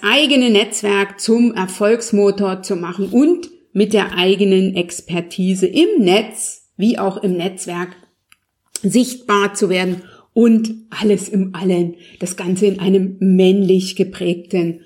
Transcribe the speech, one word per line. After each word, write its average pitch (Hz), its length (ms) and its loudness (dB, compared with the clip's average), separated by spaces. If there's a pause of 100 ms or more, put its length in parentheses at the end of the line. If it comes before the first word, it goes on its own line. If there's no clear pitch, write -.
eigene 262 480 2
Netzwerk 202 720 0
zum 233 320 2
Erfolgsmotor 196 1080 0
zu 196 120 -6
machen 175 320 -6
und 294 420 2 (220)
mit 208 220 0
der 185 240 0
eigenen 190 580 2
Expertise 185 920 -4
im 339 360 2
Netz - 720 -2
wie 220 240 0
auch 190 240 -6
im 185 140 -2
Netzwerk 180 580 -8 (840)
sichtbar 202 720 0
zu 202 160 -2
werden 185 320 -2 (320)
und 226 420 2 (140)
alles 202 400 -2
im 190 260 -2
Allen, 175 400 0 (240)
das 180 160 -8
Ganze 185 300 -2
in 196 140 0
einem 190 420 2
männlich 190 760 4
geprägten 175 920 -4